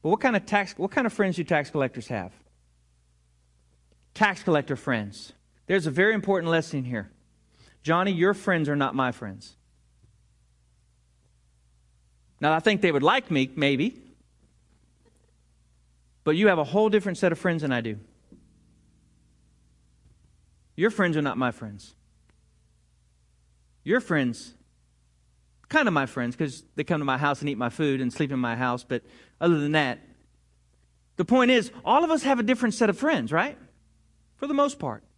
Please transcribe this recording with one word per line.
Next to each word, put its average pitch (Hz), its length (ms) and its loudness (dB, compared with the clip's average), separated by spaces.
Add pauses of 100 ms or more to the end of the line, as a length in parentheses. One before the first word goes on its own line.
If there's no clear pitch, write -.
But 156 80 -2
what 214 100 2
kind 247 160 0
of 190 100 0
tax, 202 320 -2
what 190 140 -4
kind 262 140 0
of 214 80 -2
friends 190 220 0
do 175 80 -4
tax 151 260 0
collectors 131 380 -4
have? 98 240 -6 (1800)
Tax 202 300 0
collector 147 320 0
friends. 107 580 -6 (340)
There's 180 200 0
a 147 40 -2
very 190 220 2
important 190 380 -2
lesson 156 320 -2
here. 117 280 -8 (720)
Johnny, 180 280 2
your 180 220 2
friends 175 340 0
are 147 80 0
not 139 200 0
my 127 160 0
friends. 101 440 -14 (2750)
Now, 147 140 2
I 160 60 2
think 202 220 2
they 180 100 4
would 139 120 2
like 233 260 2
me, 135 260 0
maybe. 143 460 0 (2250)
But 156 120 0
you 208 120 4
have 180 120 4
a 151 40 0
whole 208 260 2
different 196 280 0
set 180 140 2
of 160 80 -6
friends 170 220 -2
than 143 100 -2
I 120 100 -2
do. 107 180 -6 (2750)
Your 185 140 2
friends 180 280 0
are 151 40 0
not 139 160 -2
my 127 140 0
friends. 104 440 -14 (1900)
Your 214 160 2
friends, 139 560 -4 (1120)
kind 302 180 2
of 185 60 2
my 139 120 2
friends, 123 300 -6
'cause 143 280 -6 (120)
they - 80 -4
come 165 160 0
to 143 60 -4
my 131 120 0
house 143 240 0
and 147 80 -4
eat 135 80 -6
my 120 120 -2
food 139 320 -2
and 123 100 -2
sleep 143 200 -4
in 135 80 -4
my 120 160 -2
house, 123 280 -2
but 120 200 -6 (360)
other 165 200 4
than 147 120 -2
that, 143 280 0 (1160)
the 175 100 -2
point 247 260 4
is, 233 200 2 (120)
all 269 200 4
of 320 80 2
us 311 120 0
have 269 160 2
a 226 40 0
different 233 320 0
set 226 140 2
of 190 80 -2
friends, 240 340 -2
right? 180 260 -2 (800)
For 277 120 -8
the 294 60 -2
most 285 260 0
part. 113 240 -6 (140)